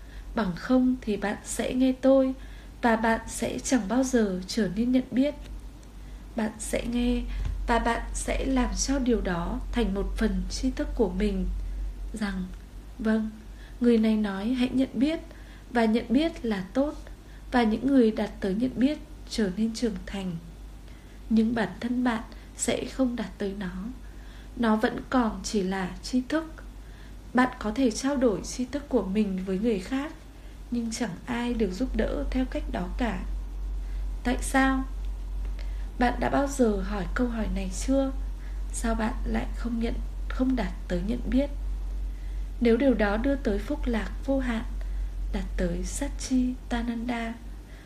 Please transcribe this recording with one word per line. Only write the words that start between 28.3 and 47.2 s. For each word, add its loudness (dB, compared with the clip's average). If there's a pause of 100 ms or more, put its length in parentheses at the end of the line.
tri -4
thức -6
của 2
mình 0
với 0
người 2
khác, -4 (580)
nhưng -2
chẳng -4 (100)
ai -2
được 2
giúp -2
đỡ 0
theo 2
cách -4 (100)
đó -2 (100)
cả. 0 (1000)
Tại 2
sao? 4 (1120)
Bạn 2
đã 2
bao 4
giờ 4
hỏi -2
câu 2
hỏi -2
này -2 (160)
chưa? 4 (600)
Sao 0
bạn 0 (100)
lại 0 (100)
không -2
nhận, 0 (340)
không 2
đạt 0 (160)
tới 0
nhận -2 (100)
biết? 4 (1080)
Nếu 8
điều 6
đó 4
đưa 2
tới 0
phúc -2
lạc 0 (140)
vô 2
hạn, 0 (680)
đạt -2 (120)
tới 0
Satchitananda, -2 (520)